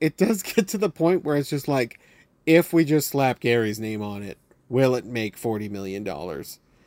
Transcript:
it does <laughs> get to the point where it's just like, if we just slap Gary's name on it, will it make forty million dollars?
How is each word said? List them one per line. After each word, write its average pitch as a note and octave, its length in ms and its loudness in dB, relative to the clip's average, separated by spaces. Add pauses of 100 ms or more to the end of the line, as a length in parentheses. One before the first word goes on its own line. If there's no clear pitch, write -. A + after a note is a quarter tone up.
it D#3 160 0
does G#3 260 2
<laughs> - 120 -10
get G3+ 140 2
to G#3 100 -4
the G3 120 0
point E3 340 0
where D3 120 0
it's C#3+ 140 -2
just C#3+ 180 -4
like, C3 320 -2 (440)
if E3 280 6
we E3 120 4
just D3 240 2
slap C3 320 0
Gary's A2+ 400 2
name A2 220 -6
on G2+ 200 -8
it, G2 160 -12 (300)
will B2+ 260 2
it A#2+ 100 -4
make A2 320 -6
forty G#2+ 320 -4
million G2 360 -8
dollars? D#2+ 560 -10 (260)